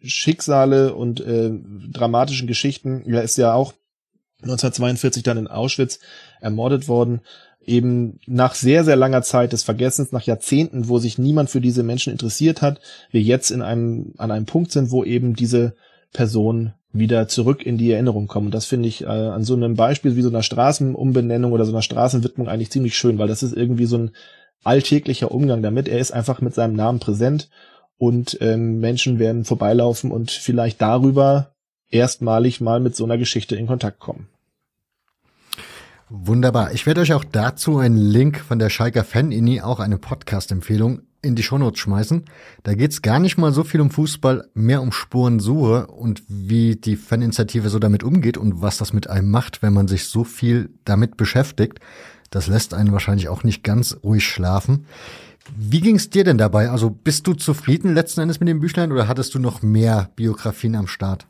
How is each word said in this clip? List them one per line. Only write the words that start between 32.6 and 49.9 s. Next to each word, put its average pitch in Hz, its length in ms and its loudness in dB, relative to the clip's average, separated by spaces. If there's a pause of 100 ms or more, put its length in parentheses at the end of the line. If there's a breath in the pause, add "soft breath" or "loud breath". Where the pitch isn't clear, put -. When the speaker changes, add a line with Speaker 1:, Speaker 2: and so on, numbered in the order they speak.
Speaker 1:
mal 117 180 0
mit 123 160 0
so 113 80 -4
einer 117 140 -2
Geschichte 117 380 -4
in 113 100 -6
Kontakt 117 340 -4
kommen. - 280 -12 (1800 loud breath)
Speaker 2:
Wunderbar. 113 600 0
Ich 113 140 -4
werde 156 160 2
euch 160 100 2
auch 147 120 0
dazu 123 520 -2
einen 120 220 4
Link 120 420 4
von - 180 -4
der 110 120 2
Schalker 117 340 0
Fan-Inni, 120 560 0
auch 117 180 -4
eine 101 200 -2
Podcast-Empfehlung, 107 1040 -4 (180)
in 127 140 -2
die 113 80 -2
Shownotes 131 380 -2
schmeißen. 107 440 -2 (380 loud breath)
Da 104 120 -2
geht's 143 280 -2
gar 110 160 2
nicht 185 180 2
mal 156 160 2
so 147 120 2
viel - 160 0
um 143 100 2
Fußball, 135 640 -2
mehr 120 260 2
um 127 120 -4
Spurensuche 123 960 0
und 110 400 -6
wie 107 480 0
die 107 200 -2
Faninitiative 113 720 -2
so 104 120 0
damit 104 240 2
umgeht 127 340 2
und 92 240 -2
was 101 160 -2
das 104 140 -4
mit 107 180 -2
einem 95 180 0
macht, 107 320 -2
wenn 104 120 2
man 98 160 4
sich 92 160 -2